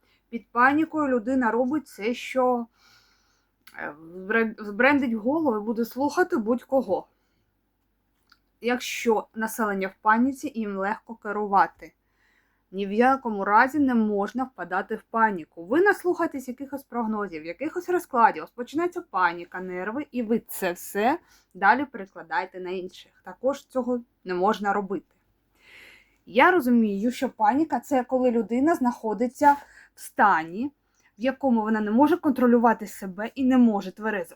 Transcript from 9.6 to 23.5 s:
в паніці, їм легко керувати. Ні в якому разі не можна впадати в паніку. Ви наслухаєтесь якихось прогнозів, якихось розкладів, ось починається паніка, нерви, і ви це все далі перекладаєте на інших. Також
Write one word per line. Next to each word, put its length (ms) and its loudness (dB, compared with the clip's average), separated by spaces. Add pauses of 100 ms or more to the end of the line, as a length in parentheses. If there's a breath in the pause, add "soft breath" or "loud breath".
в 140 -10
паніці, 520 2
їм 220 -6
легко 380 -6
керувати. 760 0 (800)
Ні 160 -6
в 60 -6
якому 520 0
разі 340 4
не 160 2
можна 500 0
впадати 500 -6
в 80 -12
паніку. 640 -2
Ви 160 2
наслухаєтесь 680 0
якихось 340 -12
прогнозів, 640 -6
якихось 420 -8
розкладів, 560 0
ось 60 -18
починається 500 -6
паніка, 600 -2
нерви, 500 -8
і 120 -4
ви 260 0
це 240 -4
все 460 -2 (360 soft breath)
далі 300 2
перекладаєте 760 -10
на 100 -8
інших. 420 -10 (120)
Також 400 -4